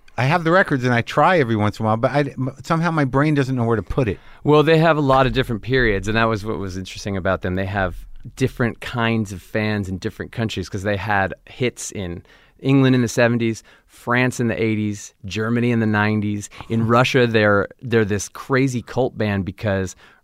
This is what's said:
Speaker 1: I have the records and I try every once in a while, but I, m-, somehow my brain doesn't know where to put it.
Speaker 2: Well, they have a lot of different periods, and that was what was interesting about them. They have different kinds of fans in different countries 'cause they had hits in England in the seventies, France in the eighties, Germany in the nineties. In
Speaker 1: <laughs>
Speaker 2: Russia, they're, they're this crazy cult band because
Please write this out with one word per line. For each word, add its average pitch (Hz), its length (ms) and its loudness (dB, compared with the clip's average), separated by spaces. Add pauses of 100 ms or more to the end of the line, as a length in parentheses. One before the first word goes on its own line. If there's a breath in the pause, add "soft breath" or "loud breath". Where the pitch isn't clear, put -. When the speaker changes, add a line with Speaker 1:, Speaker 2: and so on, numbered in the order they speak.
(180)
Speaker 1:
I 117 80 0
have 165 200 0
the 160 60 2
records 160 340 2
and 123 80 2
I 117 80 2
try 165 380 2
every 117 180 2
once 104 220 0
in 110 60 -2
a - 20 0
while, 110 100 2
but 120 140 0
I, 147 100 0
m-, 131 420 -4
somehow 170 280 0
my 151 140 2
brain 143 280 2
doesn't 135 220 0
know 120 100 0
where 117 100 2
to 101 80 -2
put 127 240 -2
it. 90 100 -4 (260 loud breath)
Speaker 2:
Well, 151 200 6
they 160 140 6
have 160 200 4
a 156 40 0
lot 135 260 4
of 113 60 -2
different 120 280 -2
periods, 107 460 0
and 107 80 0
that 113 100 2
was 107 200 -2
what 110 120 -6
was 95 200 -8
interesting 98 400 -8
about 92 240 0
them. 90 140 -2
They 95 100 -2
have 98 400 -4 (300)
different 123 460 -2
kinds 113 520 -2
of 87 80 -12
fans 107 480 -4
in 92 80 -6
different - 340 -10
countries 104 380 -6
'cause 95 140 -8
they 104 140 0
had 98 360 0 (140)
hits - 440 -6
in 87 320 -8 (360 soft breath)
England 135 360 4
in 127 60 2
the 117 60 0
seventies, 117 560 0 (240 soft breath)
France 123 520 -2
in 120 80 0
the 107 140 -2
eighties, 107 540 -4 (100)
Germany 117 460 -2
in 113 80 0
the 110 80 0
nineties. 104 640 0 (200 loud breath)
In 113 180 0
Speaker 1:
<laughs> 117 100 4
Speaker 2:
Russia, 127 280 4
they're, 104 420 2 (140)
they're 113 240 2
this 98 240 -4
crazy 127 540 -2
cult - 340 -4
band 101 260 -2
because 98 520 -4 (280 soft breath)